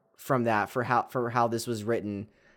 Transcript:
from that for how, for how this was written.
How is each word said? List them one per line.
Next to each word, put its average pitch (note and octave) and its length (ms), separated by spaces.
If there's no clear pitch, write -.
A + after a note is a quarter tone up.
from B2+ 280
that G#2 260
for B2 140
how, A#2+ 260
for A#2+ 200
how A#2+ 180
this A2+ 180
was A2+ 160
written. G2+ 460